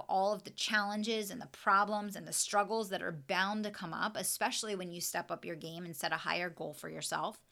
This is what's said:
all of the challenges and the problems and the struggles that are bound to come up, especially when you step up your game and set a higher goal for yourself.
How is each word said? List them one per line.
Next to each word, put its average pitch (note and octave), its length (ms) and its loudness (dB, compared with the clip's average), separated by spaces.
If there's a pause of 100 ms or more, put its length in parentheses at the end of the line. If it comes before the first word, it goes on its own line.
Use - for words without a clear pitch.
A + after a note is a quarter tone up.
all F#3+ 260 4
of F#3+ 100 -4
the - 80 -12
challenges G#3+ 800 0
and E3+ 100 -8
the D3 60 -10
problems G#3 680 4
and E3+ 120 -10
the E3 40 -10
struggles G#3 580 2
that F#3 120 0
are E3+ 260 -2
bound G3 360 2
to G#3 80 -2
come F3+ 200 -8
up, F3+ 240 0
especially G#3+ 600 0
when F3+ 160 -4
you F3 100 -8
step F3 300 -2
up E3+ 120 -4
your F3 120 -6
game D#3+ 280 -8
and E3+ 120 -8
set E3 160 -2
a D#3+ 60 2
higher E3+ 340 0
goal D#3 220 -8
for D#3+ 160 -10
yourself. D#3+ 500 -2 (120)